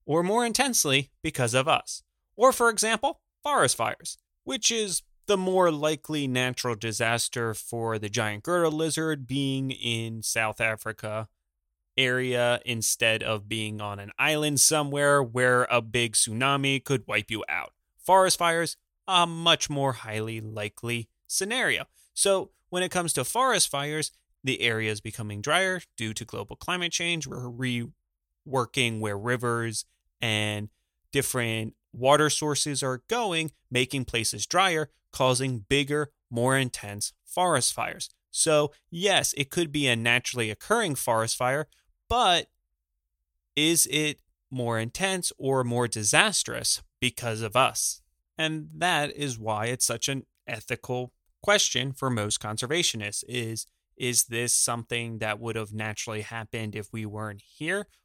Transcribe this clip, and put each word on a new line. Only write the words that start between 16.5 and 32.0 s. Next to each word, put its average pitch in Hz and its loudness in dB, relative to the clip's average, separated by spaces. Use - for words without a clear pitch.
could 123 0
wipe 107 -2
you 107 -4
out. 76 -6
Forest 185 6
fires, 170 0
a 180 6
much 165 2
more 139 0
highly 110 -6
likely 107 -6
scenario. 196 -2
So - 2
when 180 -2
it 180 -2
comes 175 0
to 175 0
forest 247 2
fires, 147 -4
the 131 0
area 110 0
is 104 -6
becoming 104 -8
drier 180 0
due 110 -4
to 110 -8
global 113 -10
climate 175 -4
change. 170 -2
We're 123 -8
reworking 120 -4
where 104 -2
rivers 117 -2
and 107 -2
different 113 -2
water 143 6